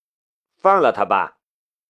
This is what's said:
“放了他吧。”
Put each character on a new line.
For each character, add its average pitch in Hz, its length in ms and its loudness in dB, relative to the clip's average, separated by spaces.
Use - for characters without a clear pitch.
“放 190 240 0
了 120 120 2
他 101 120 -4
吧。” 95 340 -4